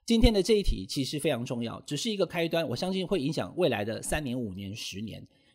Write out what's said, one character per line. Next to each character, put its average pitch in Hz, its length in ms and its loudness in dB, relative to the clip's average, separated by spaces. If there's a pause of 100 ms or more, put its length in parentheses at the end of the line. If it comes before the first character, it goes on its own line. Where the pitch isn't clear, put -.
今 226 160 4
天 240 120 8
的 202 100 4
这 220 120 4
一 202 80 4
题 101 260 2
其 143 160 -2
实 143 160 -4
非 165 80 0
常 120 160 0
重 120 180 -4
要， 107 200 -6
只 - 140 -6
是 226 140 -2
一 208 60 -2
个 190 80 2
开 170 240 0
端， 165 200 0
我 - 60 -2
相 185 180 -2
信 190 140 -2
会 190 140 0
影 139 120 0
响 113 240 -4
未 170 120 4
来 107 160 0
的 107 180 -6
三 156 220 -4
年、 127 140 -4
五 107 160 -4
年、 98 200 -8
十 98 280 -10
年。 92 220 -10 (300)